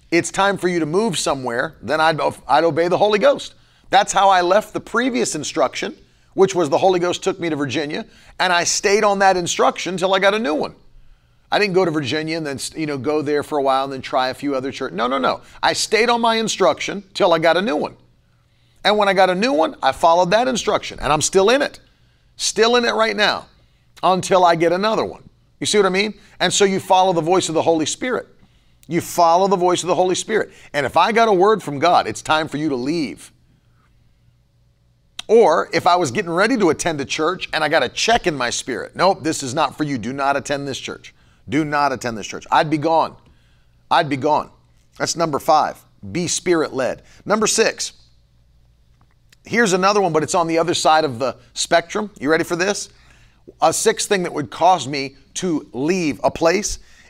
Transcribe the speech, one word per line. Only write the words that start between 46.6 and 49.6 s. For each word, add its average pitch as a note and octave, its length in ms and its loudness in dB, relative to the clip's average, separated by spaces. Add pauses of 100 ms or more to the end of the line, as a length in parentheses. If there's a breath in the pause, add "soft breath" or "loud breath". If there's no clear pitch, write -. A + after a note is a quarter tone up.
Number G#3+ 220 0
six. - 460 -2 (1500)
Here's G#3+ 300 0